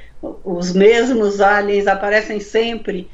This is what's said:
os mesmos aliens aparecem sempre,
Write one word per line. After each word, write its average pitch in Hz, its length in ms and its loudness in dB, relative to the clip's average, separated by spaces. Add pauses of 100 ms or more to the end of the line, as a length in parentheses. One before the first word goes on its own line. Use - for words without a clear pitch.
(460)
os 180 260 -4
mesmos 214 680 4
aliens 202 460 2
aparecem 208 520 -2
sempre, 220 760 -4